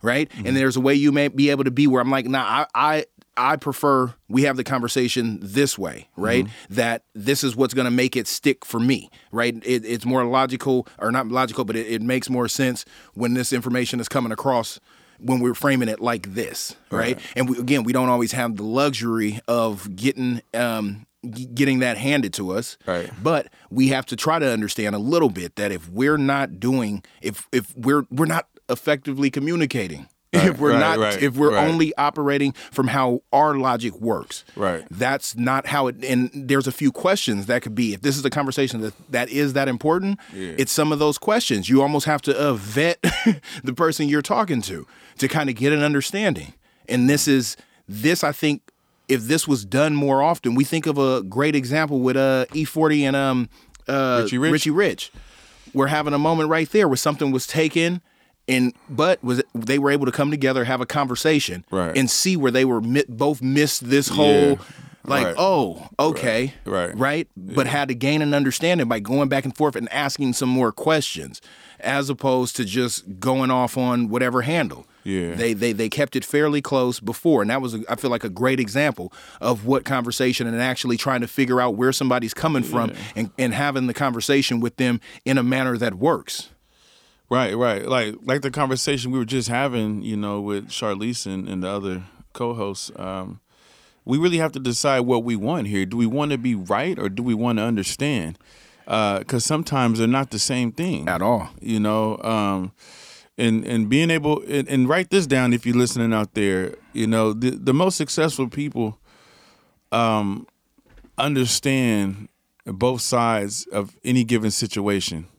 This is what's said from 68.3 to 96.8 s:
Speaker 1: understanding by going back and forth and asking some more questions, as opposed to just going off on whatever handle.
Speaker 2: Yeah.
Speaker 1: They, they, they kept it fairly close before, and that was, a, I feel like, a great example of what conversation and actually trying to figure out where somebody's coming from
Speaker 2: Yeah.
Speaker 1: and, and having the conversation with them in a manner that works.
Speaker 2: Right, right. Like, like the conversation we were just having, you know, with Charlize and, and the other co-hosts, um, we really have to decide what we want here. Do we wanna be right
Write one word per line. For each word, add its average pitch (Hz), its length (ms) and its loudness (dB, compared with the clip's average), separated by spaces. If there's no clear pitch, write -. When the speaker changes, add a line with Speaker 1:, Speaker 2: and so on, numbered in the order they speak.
Speaker 1:
understanding 143 540 2
by 117 120 0
going 135 300 0
back 139 160 0
and 131 100 -6
forth 151 200 2
and 117 160 -6
asking 135 420 -2
some 127 160 -2
more 127 220 2
questions, 120 680 -2
as 139 300 -2
opposed 127 480 0
to 123 80 -2
just 101 540 -4
going 131 320 0
off 123 260 0
on 123 320 0
whatever 123 320 0
handle. 143 440 -2
Speaker 2:
Yeah. 90 320 -2
Speaker 1:
They, 117 180 0
they, 113 180 0
they 107 180 -2
kept 143 260 -2
it 131 100 -2
fairly 147 360 0
close 127 380 0
before, 117 420 2
and 104 80 0
that 131 120 0
was, 123 140 -6
a, 110 140 -6
I 117 60 0
feel 127 160 -2
like, 117 120 -2
a 113 60 -4
great 123 300 0
example 123 520 -2
of 110 260 0
what 131 200 2
conversation 127 600 0
and 117 160 -4
actually 123 360 -2
trying 127 240 0
to 117 60 -4
figure 127 340 2
out 123 140 0
where 123 160 2
somebody's 123 440 0
coming 156 280 0
from 117 260 -2
Speaker 2:
Yeah. - 60 -10
Speaker 1:
and, 110 140 -4
and 127 140 0
having 135 340 -2
the 120 80 -4
conversation 131 640 0
with 117 180 -2
them 123 220 0
in 135 140 2
a 123 40 0
manner 127 340 0
that 110 180 -2
works. 131 540 -2
Speaker 2:
Right, 120 260 0
right. 117 300 0
Like, 117 280 0
like 135 160 0
the 135 100 -4
conversation 131 580 -2
we 131 80 -2
were 120 80 0
just 120 220 -2
having, 117 560 -2
you 110 140 -4
know, 101 240 -4
with 101 260 -6
Charlize 110 580 -6
and, 92 220 -8
and 92 160 -6
the 92 60 -4
other 98 340 -6
co-hosts, 113 640 -8
um, 95 420 -10
we 127 140 0
really 170 200 2
have 160 140 0
to 151 80 -10
decide 131 420 0
what 120 220 2
we 117 140 0
want 117 300 -2
here. 98 180 0
Do 95 100 -8
we 117 100 2
wanna 143 320 -2
be 120 180 0
right 104 440 -2